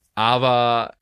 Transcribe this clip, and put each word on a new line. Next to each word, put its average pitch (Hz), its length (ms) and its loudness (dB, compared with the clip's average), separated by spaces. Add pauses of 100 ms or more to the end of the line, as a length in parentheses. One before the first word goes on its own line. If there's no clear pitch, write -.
(140)
Aber 120 880 0